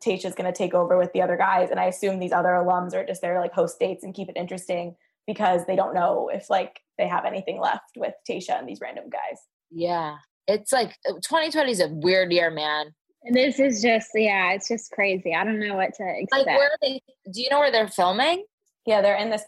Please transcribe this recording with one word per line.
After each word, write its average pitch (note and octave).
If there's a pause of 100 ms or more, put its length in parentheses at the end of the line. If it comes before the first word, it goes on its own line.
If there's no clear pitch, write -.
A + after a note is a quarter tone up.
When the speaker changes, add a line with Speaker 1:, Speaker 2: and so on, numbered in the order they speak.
Speaker 1:
Tayshia's F#3+
gonna F3+
take F3+
over F3+
with F3+
the F#3
other F3
guys. F#3
And F3
I F#3
assume F#3+
these F3+
other F3+
alums F3+
are F#3
just F#3
there F3
to, F3+
like, F3
host F3
dates F#3+
and F#3+
keep F#3
it F3+
interesting F3 (300)
because F#3
they F#3
don't F#3
know F3
if, -
like, - (180)
they F3+
have F3
anything F#3+
left -
with A#3 (160)
Tayshia -
and B2+
these -
random -
guys. - (320)
Speaker 2:
Yeah. E3 (320)
It's G#3
like, A#3+ (280)
twenty D#4+
twenty D4
is G3
a D#3+
weird F3
year, E3+
man. D3+ (300)
Speaker 3:
And A#3+
this C4
is B3+
just, A3+
yeah, G3
it's G3+
just A#3
crazy. F#3
I F3+
don't G#3+
know G#3
what F#3+
to G#3+
Speaker 2:
Like, F3
Speaker 3:
expect. C4+
Speaker 2:
where C#5
are D#5
they, C4+ (300)
do G#3
you B3+
know C#4+
where C#4+
they're A3
filming? B3 (400)
Speaker 1:
Yeah, G#3+
they're G3+
in G#3+
this G#3+